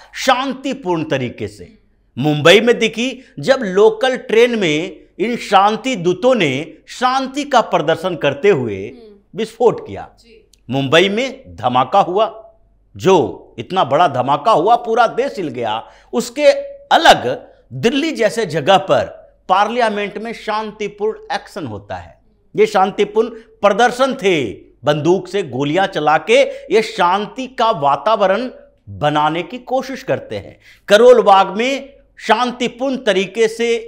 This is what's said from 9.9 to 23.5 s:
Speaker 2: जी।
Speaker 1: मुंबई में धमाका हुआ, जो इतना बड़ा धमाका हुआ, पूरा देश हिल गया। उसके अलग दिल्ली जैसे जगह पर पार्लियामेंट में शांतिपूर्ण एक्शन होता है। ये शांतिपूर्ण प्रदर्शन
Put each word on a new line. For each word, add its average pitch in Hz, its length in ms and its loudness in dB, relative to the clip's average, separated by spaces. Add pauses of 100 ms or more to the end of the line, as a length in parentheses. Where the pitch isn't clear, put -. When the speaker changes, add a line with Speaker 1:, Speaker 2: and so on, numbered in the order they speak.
Speaker 2:
जी। - 280 -20 (220)
Speaker 1:
मुंबई 139 400 2
में - 460 -6
धमाका 127 440 0
हुआ, 196 560 -2 (420)
जो 127 480 0 (140)
इतना 175 240 -4
बड़ा 151 240 2
धमाका 139 440 -2
हुआ, 190 240 2
पूरा 226 320 0
देश 226 300 -6
हिल 180 100 -6
गया। 117 400 -6 (260)
उसके 247 320 -2 (500)
अलग 202 520 4 (260)
दिल्ली 269 380 -2
जैसे 220 340 -2
जगह 160 320 2
पर - 560 -2 (160)
पार्लियामेंट 208 680 0
में 220 160 -10
शांतिपूर्ण 208 1000 -8
एक्शन 196 320 -10
होता 104 280 -12
है। 85 260 -18 (340)
ये 196 100 4
शांतिपूर्ण 208 640 0
प्रदर्शन 233 840 0